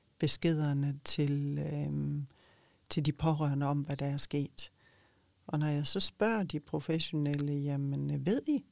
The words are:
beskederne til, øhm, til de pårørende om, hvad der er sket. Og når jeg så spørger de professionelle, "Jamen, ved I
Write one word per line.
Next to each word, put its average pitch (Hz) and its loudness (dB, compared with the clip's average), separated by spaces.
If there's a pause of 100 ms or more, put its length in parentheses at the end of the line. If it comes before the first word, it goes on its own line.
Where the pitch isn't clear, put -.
(180)
beskederne 143 2
til, 143 0 (140)
øhm, 147 -4 (640)
til 147 0
de 147 2
pårørende 151 0
om, 143 2
hvad 139 -4
der 139 -4
er 143 -2
sket. - -4 (760)
Og 151 -2
når 151 2
jeg 147 0
så 190 0
spørger 214 2
de 156 -4
professionelle, 147 0
"Jamen, 143 -2
ved 233 2
I 294 0